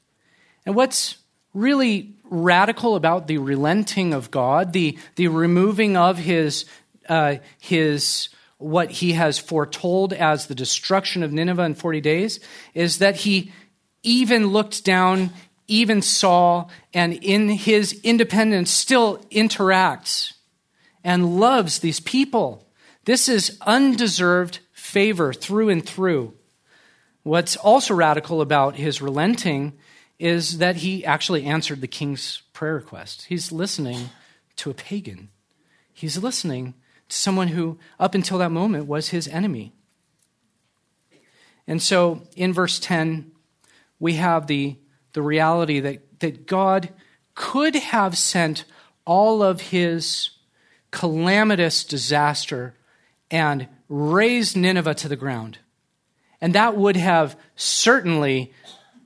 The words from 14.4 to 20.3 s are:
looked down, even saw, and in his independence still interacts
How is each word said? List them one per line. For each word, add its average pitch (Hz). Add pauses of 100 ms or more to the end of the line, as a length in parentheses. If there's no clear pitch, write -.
looked 208
down, 185 (380)
even 214
saw, 175 (240)
and 175
in 202
his 208
independence 220
still 233 (120)
interacts 190 (680)